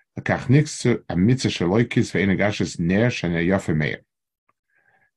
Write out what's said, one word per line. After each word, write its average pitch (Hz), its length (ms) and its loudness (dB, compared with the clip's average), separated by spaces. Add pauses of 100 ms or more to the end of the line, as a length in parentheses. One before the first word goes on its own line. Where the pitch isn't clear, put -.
(160)
L'kach - 320 -4
niktzu 131 600 2
a 85 80 -4
mitzvah 110 320 2
sheloikis 107 640 0
ve'ein 95 180 0
a 90 60 2
gashes 101 420 -2
ner 98 300 2
she'ne 85 360 -2
yafe 92 300 0
meir. 76 240 -2 (1160)